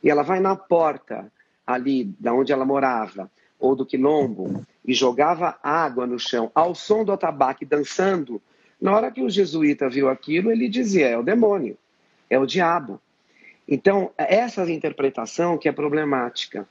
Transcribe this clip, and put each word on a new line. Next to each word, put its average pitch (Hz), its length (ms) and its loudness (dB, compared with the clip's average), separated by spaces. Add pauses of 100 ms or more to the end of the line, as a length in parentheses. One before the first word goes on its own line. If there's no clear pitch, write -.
e 160 60 4
ela 147 140 2
vai 175 160 0
na 190 160 2
porta 156 720 -2 (400)
ali 127 380 -2 (160)
da 117 120 -2
onde 131 200 2
ela 131 120 0
morava, 123 640 -2 (300)
ou 131 160 4
do 131 100 -4
quilombo, 131 800 0 (200)
e 127 100 0
jogava 147 720 0
água 143 420 -2
no 123 100 -4
chão, 117 380 -4
ao 170 220 2
som 214 280 0
do 196 60 -2
atabaque, 156 540 -2
dançando, 147 760 -2 (400)
na 196 140 2
hora 233 160 2
que 254 100 -10
o 262 80 0
jesuíta 156 600 0
viu 135 200 2
aquilo, 160 440 0
ele 233 160 0
dizia, 202 400 2
"É 117 100 0
o 117 60 -2
demônio, 202 520 2 (540)
é 127 80 4
o 135 80 2
diabo." 165 540 0 (680)
Então, 196 500 2
essa 202 540 0
interpretação 151 880 -2
que 156 100 0
é 143 40 0
problemática. 143 1000 -4